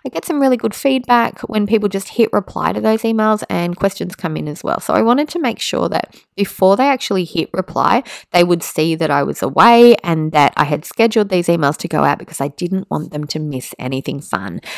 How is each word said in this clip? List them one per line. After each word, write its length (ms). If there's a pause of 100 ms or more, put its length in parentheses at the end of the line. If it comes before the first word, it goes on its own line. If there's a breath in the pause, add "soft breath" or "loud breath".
I 20
get 160
some 160
really 160
good 180
feedback 640
when 260
people 220
just 220
hit 220
reply 400
to 80
those 220
emails, 480
and 260
questions 380
come 220
in 100
as 160
well. 160
So 220
I 20
wanted 280
to 80
make 200
sure 300
that 260 (220 soft breath)
before 400
they 100
actually 380
hit 300
reply, 480 (300 loud breath)
they 120
would 180
see 340
that 140
I 120
was 200
away 600
and 280
that 260
I 60
had 200
scheduled 460
these 160
emails 320
to 100
go 160
out, 140
because 200
I 100
didn't 420
want 200
them 180
to 100
miss 400
anything 420
fun. 400 (180 loud breath)